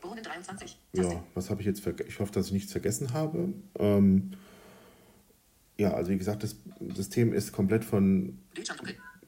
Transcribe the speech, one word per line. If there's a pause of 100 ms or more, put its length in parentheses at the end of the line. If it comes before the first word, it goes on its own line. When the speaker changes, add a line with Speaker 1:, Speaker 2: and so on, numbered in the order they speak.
Speaker 1:
Brunnen
dreiundzwanzig, (140)
Speaker 2:
ja,
Speaker 1:
Taste. (120)
Speaker 2:
was
habe
ich
jetzt
verge-,
ich
hoffe,
dass
ich
nichts
vergessen
habe. (280)
Ähm, (1500)
ja,
also
wie
gesagt,
das (400)
System
ist
komplett
von (160)
Speaker 1:
Bildschirmdunkel. (320)